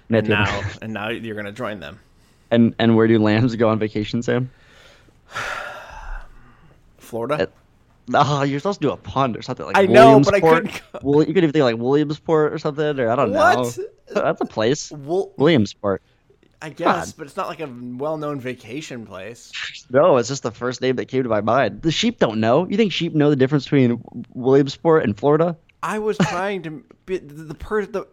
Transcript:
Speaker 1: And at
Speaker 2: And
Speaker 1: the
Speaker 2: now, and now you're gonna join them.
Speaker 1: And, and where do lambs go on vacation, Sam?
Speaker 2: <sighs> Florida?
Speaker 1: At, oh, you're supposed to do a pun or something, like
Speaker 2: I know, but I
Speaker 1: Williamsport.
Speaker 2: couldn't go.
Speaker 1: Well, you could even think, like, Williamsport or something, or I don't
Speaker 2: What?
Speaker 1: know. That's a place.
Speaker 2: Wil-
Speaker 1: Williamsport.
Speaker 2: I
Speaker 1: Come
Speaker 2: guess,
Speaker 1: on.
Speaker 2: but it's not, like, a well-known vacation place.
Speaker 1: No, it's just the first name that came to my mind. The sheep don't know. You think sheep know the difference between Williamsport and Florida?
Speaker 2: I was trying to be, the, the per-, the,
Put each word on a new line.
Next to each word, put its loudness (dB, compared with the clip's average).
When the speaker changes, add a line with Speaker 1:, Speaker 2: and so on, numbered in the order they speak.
Speaker 1:
And 2
at 4
Speaker 2:
And -2
Speaker 1:
the 2
Speaker 2:
now, 0
and -10
now -8
you're -8
gonna -10
join -10
them. -16
Speaker 1:
And, 4
and 4
where 6
do 6
lambs 2
go 2
on 2
vacation, -4
Sam? -2
Speaker 2:
<sighs> -12
Florida? -4
Speaker 1:
At, -4
oh, 2
you're -2
supposed -4
to -2
do 2
a -6
pun -4
or -12
something, -10
like -2
Speaker 2:
I 4
know, 8
but 4
I 4
Speaker 1:
Williamsport. 4
Speaker 2:
couldn't -10
go. -14
Speaker 1:
Well, 2
you 0
could 4
even 0
think, 2
like, 2
Williamsport 0
or -8
something, -4
or 0
I 0
don't 0
Speaker 2:
What? 4
Speaker 1:
know. -8
That's -2
a -2
place. -2
Speaker 2:
Wil- -6
Speaker 1:
Williamsport. 0
Speaker 2:
I -14
Speaker 1:
Come -20
Speaker 2:
guess, -2
Speaker 1:
on. -18
Speaker 2:
but -14
it's -16
not, -6
like, -12
a -8
well-known -8
vacation -12
place. -16
Speaker 1:
No, 6
it's 0
just -8
the -4
first -8
name 0
that -6
came -2
to -4
my 0
mind. 0
The 0
sheep -2
don't 0
know. 2
You -4
think 2
sheep -4
know 4
the 2
difference 2
between 2
Williamsport 2
and -2
Florida? 0
Speaker 2:
I -4
was -4
trying -2
to -14
be, -6
the, -16
the -14
per-, -4
the, -8